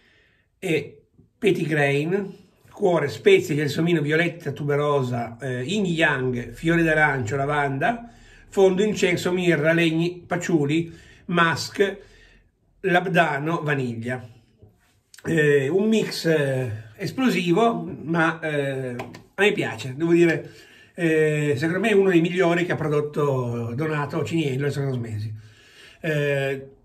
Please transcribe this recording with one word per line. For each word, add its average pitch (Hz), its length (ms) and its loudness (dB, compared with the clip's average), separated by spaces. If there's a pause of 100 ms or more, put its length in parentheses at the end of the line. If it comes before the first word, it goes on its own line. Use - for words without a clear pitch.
(580)
e - 520 -6 (280)
petitgrain, 160 1120 0 (240)
cuore, 165 360 0
spezie, 185 460 4
gelsomino, 156 480 0
violetta 156 500 -2
tuberosa, 143 880 -2
eh, 127 220 -6
yin 190 240 -2
yang, 131 680 -2
fiore 165 280 0
d'arancio, 147 540 0
lavanda, 143 760 -2 (380)
fondo, 190 320 4
incenso, 185 500 0
mirra, 165 420 2
legni, 165 520 0
paciuli, 165 680 -2 (340)
musk, 175 720 0 (840)
labdano, 165 840 0
vaniglia. 123 680 -4 (960)
Eh, 147 460 4
un 202 180 2
mix, 208 380 0
eh, 135 720 0
esplosivo, 185 920 0 (160)
ma, 160 360 -2
eh, 135 560 -4 (400)
a 190 60 -2
me 202 100 4
piace, 127 440 -6
devo 170 180 0
dire, 165 360 4 (460)
eh, 156 600 2
secondo 165 220 -2
me 220 100 0
è 208 40 4
uno 196 160 4
dei 165 120 6
migliori 175 440 2
che 160 60 -2
ha 147 40 -2
prodotto 139 1000 -2
Donato 151 480 -4
Ciniello 143 420 -2
e 139 60 -2
Sono 139 260 -2
Mesi. 107 340 -6 (680)
Eh, 139 720 -2 (160)